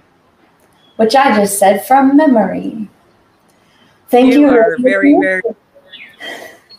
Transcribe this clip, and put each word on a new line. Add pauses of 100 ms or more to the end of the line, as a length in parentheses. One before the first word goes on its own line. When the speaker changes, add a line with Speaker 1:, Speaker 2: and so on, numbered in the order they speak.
(960)
Speaker 1:
which
I
just
said
from
memory. (1200)
Thank
Speaker 2:
You
Speaker 1:
you,
Speaker 2:
are
very,
Speaker 1:
Rosie.
Speaker 2:
very, (1400)